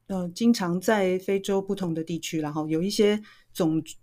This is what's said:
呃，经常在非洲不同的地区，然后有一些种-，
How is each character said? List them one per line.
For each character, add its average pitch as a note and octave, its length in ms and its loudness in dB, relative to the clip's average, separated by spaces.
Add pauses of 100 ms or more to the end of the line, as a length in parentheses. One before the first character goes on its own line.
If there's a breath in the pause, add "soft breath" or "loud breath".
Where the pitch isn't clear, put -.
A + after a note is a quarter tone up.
呃， F#3 220 -4
经 A#3 220 4
常 F3+ 300 0
在 F#3+ 380 2
非 G3 200 -2
洲 G3 220 0
不 G3 140 -4
同 F3+ 180 -4
的 D#3+ 100 -4
地 E3 160 -6
区， D#3 220 -4
然 D3 100 -2
后 D#3 160 -4
有 D#3+ 140 0
一 F#3+ 80 -2
些 G#3 320 4 (320 loud breath)
种-， D#3+ 300 2 (200)